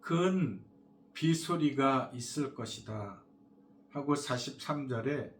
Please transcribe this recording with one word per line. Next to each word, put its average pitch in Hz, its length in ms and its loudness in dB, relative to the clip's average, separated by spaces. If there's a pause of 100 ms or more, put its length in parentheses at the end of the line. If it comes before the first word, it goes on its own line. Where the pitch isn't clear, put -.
"큰 170 600 2 (540)
비소리가 135 960 2
있을 131 420 -4
것이다." 107 680 -8 (680)
하고 143 260 0
사십삼 135 720 -4
절에 127 520 -2